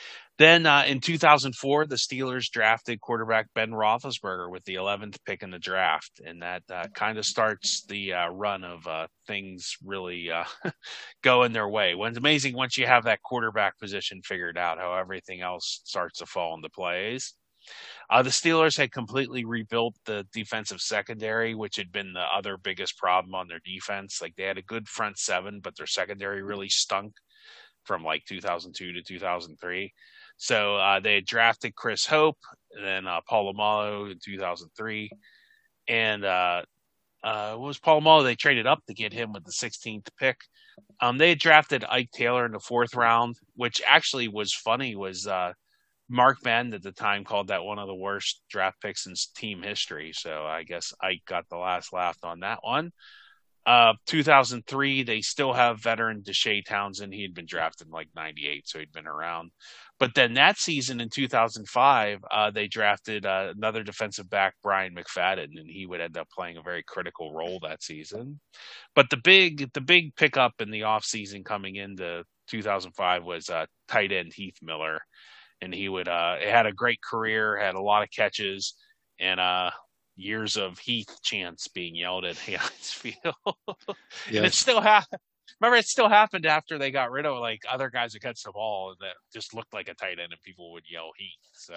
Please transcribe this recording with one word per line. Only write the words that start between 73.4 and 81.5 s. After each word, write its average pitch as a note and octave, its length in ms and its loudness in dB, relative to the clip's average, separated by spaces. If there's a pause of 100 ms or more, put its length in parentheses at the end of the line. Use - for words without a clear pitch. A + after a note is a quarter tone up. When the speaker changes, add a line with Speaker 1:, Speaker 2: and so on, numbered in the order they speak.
Speaker 1:
uh, D#2+ 160 -4 (220)
tight G2+ 240 2
end F2 200 -4
Heath F#2+ 300 -14
Miller. D#2+ 380 -6 (640)
And F#2 120 -8
he G2 140 -6
would, F#2 180 -4
uh, E2+ 320 0
had G#2+ 280 4
a G#2 60 -2
great A#2 280 0
career, A2 560 -2
had G2 200 -2
a F#2+ 40 -4
lot G#2 220 4
of G2 80 -6
catches, G2 640 -2 (440)
and, F#2 220 0
uh, F2+ 300 0 (440)
years G#2 440 -4
of F#2 200 -4
Heath A#2 300 -6 (140)
chants F2+ 460 -6